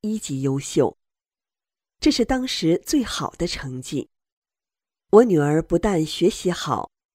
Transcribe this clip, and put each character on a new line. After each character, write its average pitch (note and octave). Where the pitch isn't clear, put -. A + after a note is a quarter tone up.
一 A3
级 C#3
优 C3+
秀， C#3
这 D4+
是 B3+
当 C4
时 E3+
最 C#4+
好 -
的 -
成 B2+
绩。 -
我 G#3+
女 F#3+
儿 D3
不 E3
但 F3+
学 E3+
习 -
好， -